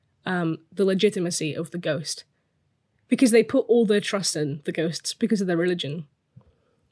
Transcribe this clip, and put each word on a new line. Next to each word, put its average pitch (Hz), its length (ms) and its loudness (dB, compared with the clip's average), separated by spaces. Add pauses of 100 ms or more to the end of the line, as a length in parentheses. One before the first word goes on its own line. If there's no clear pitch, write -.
(240)
um, 175 340 -2 (140)
the 196 120 -2
legitimacy 185 720 0
of 165 160 -8
the 175 80 -10
ghost 160 460 -6 (840)
because 254 240 4
they 226 100 6
put 262 260 0
all 233 160 6
their 208 160 2
trust - 360 -4
in 147 280 -4
the 175 80 -4
ghosts 165 400 -4
because 220 300 0
of 190 40 -2
their 175 120 0
religion. 175 480 -2 (840)